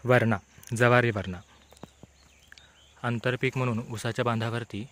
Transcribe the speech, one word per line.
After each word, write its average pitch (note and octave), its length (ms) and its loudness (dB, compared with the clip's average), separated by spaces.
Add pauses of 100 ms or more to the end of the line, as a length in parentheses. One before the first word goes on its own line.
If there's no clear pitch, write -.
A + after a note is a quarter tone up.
वरणा, A#2 340 4 (400)
जवारी A#2+ 340 6
वरणा. F#2 280 -6 (1600)
आंतरपीक B2 540 -4
म्हणून B2 220 -2 (120)
ऊसाच्या A#2 340 -4
बांधावरती A2+ 680 -4